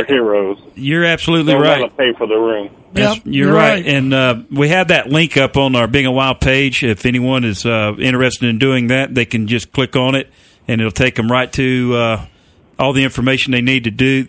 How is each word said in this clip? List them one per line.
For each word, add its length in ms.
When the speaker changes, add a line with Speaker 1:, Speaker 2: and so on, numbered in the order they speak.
Speaker 1:
Yeah. 60
Speaker 2:
heroes. 500
Speaker 1:
You're 300
absolutely 480
Speaker 2:
Don't 80
Speaker 1:
right. 200
Speaker 2:
wanna 120
pay 200
for 120
the 120
room. 320
Speaker 1:
That's, 240
Speaker 3:
Yep, 80
Speaker 1:
you're 220
Speaker 3:
you're 80
Speaker 1:
right. 180
Speaker 3:
right. 140
Speaker 1:
And, 260
uh, 220
we 180
have 200
that 200
link 260
up 220
on 180
our 120
Big 180
and 100
Wild 240
page. 440
If 240
anyone 360
is, 220
uh, 340
interested 500
in 100
doing 280
that, 280
they 100
can 220
just 240
click 240
on 200
it, 140
and 120
it'll 120
take 280
'em 120
right 220
to, 420
uh, 260
all 140
the 100
information 480
they 100
need 220
to 80
do 380